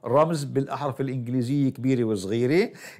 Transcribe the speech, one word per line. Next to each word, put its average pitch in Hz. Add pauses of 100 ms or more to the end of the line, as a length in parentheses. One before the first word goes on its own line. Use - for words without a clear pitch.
رمز 147
بالأحرف 135
الإنجليزية 131
كبيرة 123
وصغيرة 117 (300)